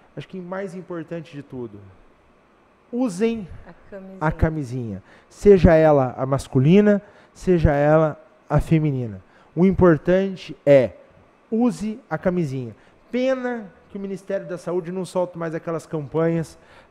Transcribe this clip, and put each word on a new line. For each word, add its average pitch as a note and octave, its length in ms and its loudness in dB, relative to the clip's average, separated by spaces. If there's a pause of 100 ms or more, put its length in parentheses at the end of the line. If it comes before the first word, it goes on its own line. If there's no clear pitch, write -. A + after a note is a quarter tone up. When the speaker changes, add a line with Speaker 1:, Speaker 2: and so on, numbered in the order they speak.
(160)
Speaker 1:
acho C#3+ 100 -14
que F#3 140 -16
o - 20 -14
mais F#3 320 -10
importante E3+ 560 -12
de C#3+ 140 -16
tudo, A#2 340 -12 (1120)
usem A3+ 560 -4 (220)
Speaker 2:
A F3 40 -20 (180)
camisinha. F#3+ 300 -18
Speaker 1:
a D#3 120 -2
camisinha. B2+ 720 -4 (260)
Seja F3+ 460 6
ela D3 440 4
a C3 80 -4
masculina, E3 720 4 (320)
seja E3 400 0
ela D3+ 480 2 (300)
a D3 100 2
feminina. C3 640 -2 (320)
O E3+ 100 2
importante F#3 920 2 (100)
é, C3+ 260 6 (580)
use A3 500 -2 (100)
a D#3 80 -4
camisinha. C3+ 560 -4 (380)
Pena B3 600 -4 (180)
que - 60 -16
o G3 40 -10
Ministério G3 460 -8
da F3 120 -10
Saúde F3 320 -6
não F#3 140 -8
solta F3 340 -6
mais E3 160 -8
aquelas E3 320 -8
campanhas D#3+ 720 -4 (320)